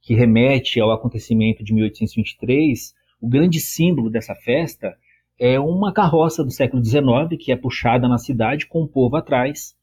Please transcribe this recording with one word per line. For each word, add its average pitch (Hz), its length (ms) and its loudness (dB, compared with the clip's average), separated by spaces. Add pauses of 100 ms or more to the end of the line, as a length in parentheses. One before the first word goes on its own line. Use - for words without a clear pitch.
que - 100 -2
remete 120 680 4
ao 110 100 4
acontecimento 110 720 -2
de 107 100 -6
mil 110 120 2
oitocentos 107 300 -4
e - 20 -4
vinte - 160 -4
e - 60 -20
três, 135 540 -2 (280)
o 113 80 -6
grande 160 320 2
símbolo 156 500 0
dessa 110 240 -6
festa 123 640 -4 (420)
é 131 220 2
uma 180 320 -2
carroça 165 500 2
do 127 80 -2
século 127 320 0
dezenove, 139 560 2
que - 140 -4
é 123 40 0
puxada 123 520 0
na 120 100 2
cidade 120 480 -2
com 165 160 -2
o 147 60 -4
povo 123 260 0
atrás. 147 680 -4